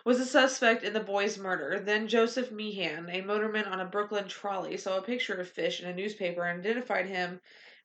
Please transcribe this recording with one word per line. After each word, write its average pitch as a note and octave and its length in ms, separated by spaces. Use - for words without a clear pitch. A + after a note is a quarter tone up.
was B3 160
a B3+ 40
suspect B3+ 580
in G#3 100
the A3 80
boy's G3+ 360
murder. F3+ 440
Then G#3 260
Joseph A#3 420
Meehan, F#3+ 600
a F#3 120
motorman G#3+ 480
on F#3 120
a F3+ 40
Brooklyn G3+ 440
trolley, F#3 480
saw F#3+ 200
a F#3 60
picture A#3+ 320
of F3+ 140
Fish - 320
in F3 80
a F3+ 40
newspaper F3+ 520
and F3 160
identified G#3 460
him F3+ 340